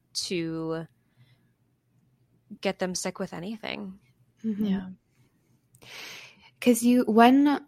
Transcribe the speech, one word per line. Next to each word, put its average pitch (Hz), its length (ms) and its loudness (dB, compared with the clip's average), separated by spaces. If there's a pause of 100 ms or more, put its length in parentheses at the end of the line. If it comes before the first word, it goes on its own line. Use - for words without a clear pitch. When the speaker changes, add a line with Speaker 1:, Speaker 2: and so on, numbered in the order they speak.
(140)
Speaker 1:
to 165 720 -6 (1800)
get 190 160 -4
them 185 160 -4
sick - 240 -8
with 190 160 -8
anything. 196 640 -12 (440)
Speaker 2:
Mm-hmm. 214 220 -4
Speaker 3:
Yeah. 190 220 -2 (1800)
Speaker 2:
'Cause 240 200 4
you, 247 220 4
when, 262 640 6